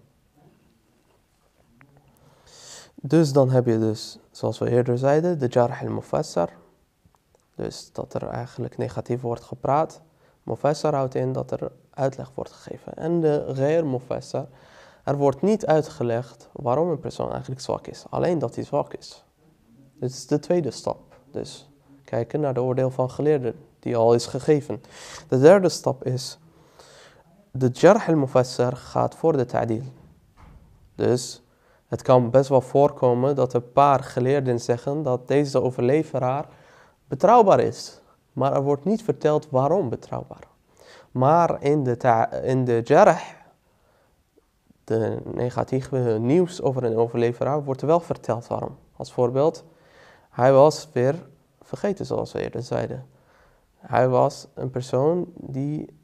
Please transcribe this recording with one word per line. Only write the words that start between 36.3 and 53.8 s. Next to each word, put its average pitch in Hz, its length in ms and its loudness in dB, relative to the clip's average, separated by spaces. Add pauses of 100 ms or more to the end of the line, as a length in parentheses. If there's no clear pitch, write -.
betrouwbaar 185 540 6
is. - 400 -4 (320)
Maar 135 200 -2
er 139 100 0
wordt 139 220 -2
niet 220 180 0
verteld - 480 0
waarom 139 380 2
betrouwbaar. - 580 -10 (640)
Maar 156 520 2
in 143 220 2
de 120 120 0
ta-, 117 360 2
in 131 320 -2
de 117 200 0
jarh, 170 360 6 (1600)
de 110 400 -2
negatieve 123 960 -2
nieuws 170 420 0
over 131 220 -2
een 113 120 -2
overleveraar, 120 680 0
wordt 135 160 -6
er 135 60 -6
wel 170 140 4
verteld - 460 -6
waarom. - 300 -8 (200)
Als - 160 -14
voorbeeld, 131 520 0 (680)
hij 127 220 4
was 147 400 6
weer 135 340 0 (340)
vergeten, 190 460 -6
zoals 110 260 -6
we - 100 -6
eerder 117 200 -6
zeiden. 123 440 -6 (680)
Hij 123 320 2